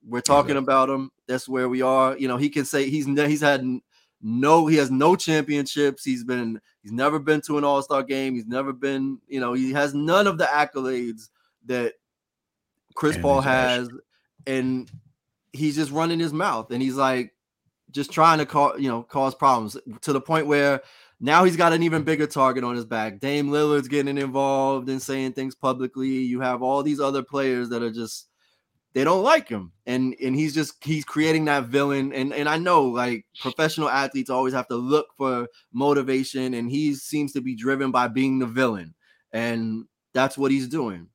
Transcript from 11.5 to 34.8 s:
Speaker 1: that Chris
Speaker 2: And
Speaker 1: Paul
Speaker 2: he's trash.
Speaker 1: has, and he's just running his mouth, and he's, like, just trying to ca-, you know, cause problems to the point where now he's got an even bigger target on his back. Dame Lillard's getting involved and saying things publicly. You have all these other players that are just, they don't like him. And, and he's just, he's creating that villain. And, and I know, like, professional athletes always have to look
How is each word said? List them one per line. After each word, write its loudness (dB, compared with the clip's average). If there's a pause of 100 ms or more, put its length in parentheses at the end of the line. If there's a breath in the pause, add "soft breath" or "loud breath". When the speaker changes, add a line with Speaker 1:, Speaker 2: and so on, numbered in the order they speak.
Speaker 1:
that -2 (1040)
Chris 0
Speaker 2:
And -4
Speaker 1:
Paul 4
Speaker 2:
he's -4
trash. 2
Speaker 1:
has, -6 (580)
and -2 (640)
he's -2
just -2
running 0
his -2
mouth, -4
and -4
he's, -2
like, 0 (560)
just -6
trying 6
to 0
ca-, 2
you -2
know, -4
cause -2
problems 2 (240)
to -2
the 0
point -2
where 2 (420 loud breath)
now 6
he's 4
got 4
an 2
even 0
bigger 0
target 2
on -4
his -6
back. -6
Dame -2
Lillard's 2
getting 0
involved 0
and -4
saying -4
things -8
publicly. -4
You -2
have -2
all 0
these -2
other -2
players -2
that -4
are -4
just, -10 (680)
they 2
don't 2
like 4
him. -8 (120)
And, -2
and -2
he's 0
just, -4
he's -2
creating 0
that 0
villain. 0
And, -4
and -2
I 0
know, 4
like, -2 (120)
professional -2
athletes -2
always 0
have -4
to -4
look 0 (100)